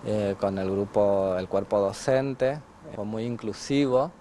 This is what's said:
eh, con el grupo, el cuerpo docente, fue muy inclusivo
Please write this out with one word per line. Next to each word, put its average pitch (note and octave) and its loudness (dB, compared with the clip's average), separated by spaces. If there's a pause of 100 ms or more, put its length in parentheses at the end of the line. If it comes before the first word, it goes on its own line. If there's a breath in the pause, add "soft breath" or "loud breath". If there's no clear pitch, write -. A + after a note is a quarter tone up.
eh, G2+ 0
con G2 0
el F#2+ -2
grupo, G2 2
el F#2 -4
cuerpo G2 0
docente, C3 0 (340)
fue G#2 -8
muy A2 -4
inclusivo B2+ 0